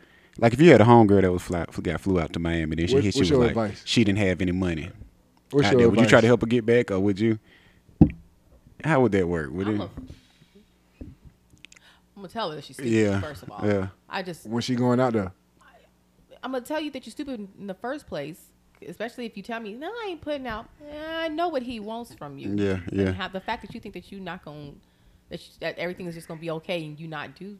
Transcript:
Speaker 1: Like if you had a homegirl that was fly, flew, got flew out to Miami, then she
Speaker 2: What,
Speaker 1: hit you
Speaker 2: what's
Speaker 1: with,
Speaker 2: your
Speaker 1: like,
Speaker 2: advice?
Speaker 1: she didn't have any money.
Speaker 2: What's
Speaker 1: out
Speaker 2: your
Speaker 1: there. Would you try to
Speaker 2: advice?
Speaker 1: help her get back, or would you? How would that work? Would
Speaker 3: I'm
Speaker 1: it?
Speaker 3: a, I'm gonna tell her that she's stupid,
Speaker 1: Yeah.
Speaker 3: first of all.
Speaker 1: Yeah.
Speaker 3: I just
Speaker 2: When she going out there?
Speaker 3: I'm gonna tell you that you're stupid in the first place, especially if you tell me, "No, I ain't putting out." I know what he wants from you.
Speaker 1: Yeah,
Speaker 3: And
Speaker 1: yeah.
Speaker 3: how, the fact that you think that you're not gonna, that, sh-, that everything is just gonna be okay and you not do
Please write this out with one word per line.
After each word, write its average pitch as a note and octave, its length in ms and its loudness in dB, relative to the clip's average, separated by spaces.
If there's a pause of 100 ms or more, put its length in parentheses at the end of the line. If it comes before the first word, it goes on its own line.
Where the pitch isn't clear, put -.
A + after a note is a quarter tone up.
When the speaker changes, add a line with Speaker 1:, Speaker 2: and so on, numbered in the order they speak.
(380)
Speaker 1:
Like A#2 160 4
if B2 80 0
you E3+ 100 12
had A2+ 80 12
a G#2 60 10
homegirl G#2+ 380 8
that F#2 80 2
was F2+ 100 -4
fly, F2 280 -4
flew, - 140 -10
got E2+ 160 -6
flew F#2 220 0
out D#2 120 -6
to E2+ 60 -6
Miami, E2 380 -2
then E2 100 0
she B2 80 0
Speaker 2:
What, C#3+ 80 4
Speaker 1:
hit G2 120 -2
you C#3 40 0
Speaker 2:
what's C3+ 120 2
Speaker 1:
with, C#3 60 4
Speaker 2:
your - 20 4
Speaker 1:
like, A#2+ 100 4
Speaker 2:
advice? G#2+ 340 -4
Speaker 1:
she A#2 220 2
didn't G2 140 2
have F#2 220 0
any F2+ 120 0
money. F2 380 -4 (600)
Speaker 2:
What's C#3+ 160 2
Speaker 1:
out - 60 2
Speaker 2:
your B2 80 6
Speaker 1:
there. A#2 80 6
Would G#2 100 4
you A#2+ 60 6
try A#2 160 6
to A2+ 60 6
Speaker 2:
advice? - 20 -
Speaker 1:
help A#2 120 6
her A2+ 60 0
get A#2 180 0
back, A#2 240 2
or G2 120 0
would G2 180 0
you? A2 180 2 (1500)
How D3 160 2
would A#2 100 4
that F#2+ 160 2
work? D#2+ 240 -2
Would F#2+ 160 -4
Speaker 3:
I'm G#2 140 -2
Speaker 1:
it? - 20 -8
Speaker 3:
a, F2 60 -10 (2250)
I'm G3 80 -20
gonna F3 60 -18
tell A3 200 -6
her D3+ 60 -10
that D3 100 -14
she's C3+ 120 -20
stupid, A#2+ 140 -4
Speaker 1:
Yeah. G#2 300 2
Speaker 3:
first - 220 -12
of - 80 -18
all. G#2 140 -8
Speaker 1:
Yeah. G2 220 0 (220)
Speaker 3:
I F#3+ 140 -8
just F3 240 -14
Speaker 2:
When A#2 140 -4
she B2+ 140 -2
going B2 240 2
out B2+ 140 2
there? G2 180 -2 (1120)
Speaker 3:
I'm B3+ 80 -10
gonna B3+ 120 -6
tell D4+ 160 -6
you D4 120 -6
that C4 140 -12
you're A3+ 60 -16
stupid B3+ 360 -10 (120)
in G3+ 80 -12
the F#3+ 60 -10
first C4+ 340 -10
place, D3+ 320 -10 (480)
especially A#3 380 -10
if A3+ 120 -14
you F#3+ 60 -12
tell A#3 160 -10
me, G#3+ 140 -12
"No, C#4 140 -12
I A4+ 220 -10
ain't E4+ 120 -12
putting C#4+ 260 -8
out." A3 200 -10 (520)
I E4 100 -4
know E4 200 -4
what C4 140 -4
he A#3 160 -10
wants A3+ 340 -12
from C#3+ 240 -16
you. G2+ 180 -6
Speaker 1:
Yeah, G2 240 -2 (120)
Speaker 3:
And - 80 -8
Speaker 1:
yeah. F#2+ 120 2
Speaker 3:
how, F#3 160 -6
the F#3+ 120 -10
fact A3+ 240 -8
that G3+ 100 -16
you A#3 60 -14
think G#3 140 -16
that - 180 -16
you're G3 100 -16
not F3+ 240 -12
gonna, D3 260 -16 (580)
that, E3+ 120 -12
sh-, - 180 -20
that D#3 180 -8
everything F3+ 300 -8
is E3+ 80 -10
just E3 120 -18
gonna D#3+ 120 -14
be E3 120 -10
okay D#3+ 340 -8
and D3 140 -14
you E3 80 -14
not D3 280 -12
do G3 240 -18